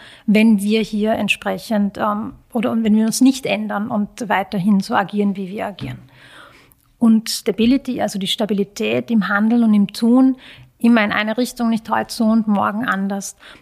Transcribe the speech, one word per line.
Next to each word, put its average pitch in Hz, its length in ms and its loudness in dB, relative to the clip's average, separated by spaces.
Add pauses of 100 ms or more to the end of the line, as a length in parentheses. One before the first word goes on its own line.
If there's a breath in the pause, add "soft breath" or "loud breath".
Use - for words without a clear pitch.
(240 loud breath)
wenn 214 380 4
wir 214 180 0
hier 214 320 -2
entsprechend, 202 840 -2
ähm, 214 360 -4 (180)
oder 233 180 -2
wenn 226 240 0
wir 220 120 2
uns 220 140 -2
nicht 262 240 2
ändern 208 440 -4
und 208 400 -4
weiterhin 196 520 0
so 226 140 -4
agieren, 202 420 -2
wie 196 140 -8
wir 208 160 -8
agieren. 135 320 -10 (1000 loud breath)
Und 220 300 2
Stability, 240 720 -2
also 208 180 -4
die 190 100 -4
Stabilität 214 800 -2
im 214 180 2
Handeln 226 360 2
und 214 100 4
im 202 140 4
Tun, 254 480 2 (420 loud breath)
immer 233 260 4
in 214 80 -2
eine 214 240 -2
Richtung, 240 340 -2
nicht 226 200 -2
heute 220 220 -2
so 226 120 -2
und 220 220 2
morgen 208 400 0
anders, 196 500 -6 (260 loud breath)